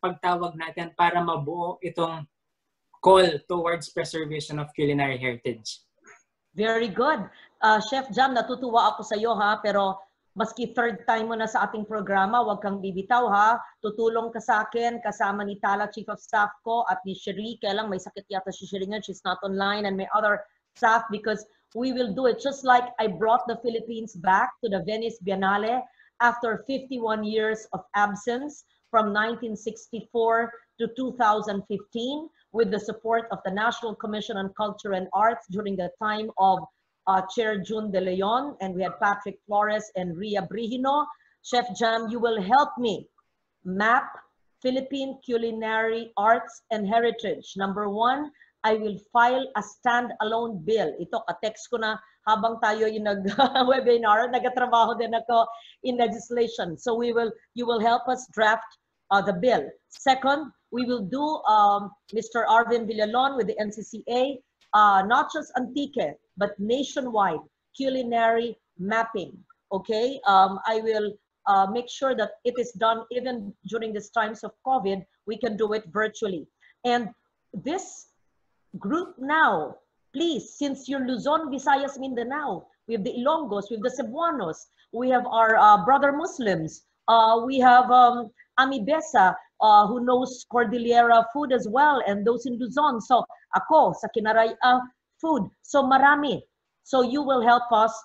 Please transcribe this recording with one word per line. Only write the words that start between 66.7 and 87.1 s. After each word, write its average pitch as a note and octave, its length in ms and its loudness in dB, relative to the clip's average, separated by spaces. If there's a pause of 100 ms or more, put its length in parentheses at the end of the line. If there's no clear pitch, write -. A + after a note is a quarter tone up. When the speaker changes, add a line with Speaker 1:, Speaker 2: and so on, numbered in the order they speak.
Speaker 2:
culinary A#3 800 -2 (200)
mapping. G3+ 540 -4 (400)
Okay, A3+ 540 -2
um, F#3+ 400 6
I A3 160 0
will, G#3+ 320 -2 (320)
uh, G3 240 4
make A#3+ 180 -4
sure C4 260 -2
that G#3+ 280 -6
it A#3+ 160 -2
is A#3+ 160 -6
done A3+ 360 0
even B3 440 -6 (160)
during A3 240 -6
these G#3 160 -10
times A3 320 -4
of G3+ 80 -10 (160)
covid. G3 400 -2 (200)
We A3 120 -8
can A3+ 180 -2
do G#3 180 0
it G#3+ 160 -6
virtually. G#3 560 -4 (360)
And A#3+ 280 0 (440)
this D4 560 -8 (680)
group D#4 400 -4
now, B3+ 600 0 (360)
please, D#4 400 -4
since C4+ 340 -6
you're C4+ 180 -4
Luzon, C4+ 440 -2
Visayas, C4+ 480 0
Mindanao, B3+ 680 -6 (200)
we A3+ 80 -6
have G#3 80 -4
the A#3+ 120 -4
Ilonggos, B3 560 -2
we A#3 60 -8
have G#3+ 100 -6
the B3 40 -2
Cebuanos, B3 800 -6 (220)
we B3 180 -2
have B3 160 2
our, A3 320 4
uh, G#3 260 10
brother C#4 280 4
Muslims, G#3 720 -4 (220)
uh, A3+ 360 6